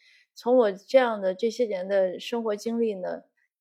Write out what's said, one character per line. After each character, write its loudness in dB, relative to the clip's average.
从 2
我 6
这 2
样 2
的 0
这 -2
些 0
年 -4
的 0
生 -6
活 -2
经 -4
历 0
呢， -8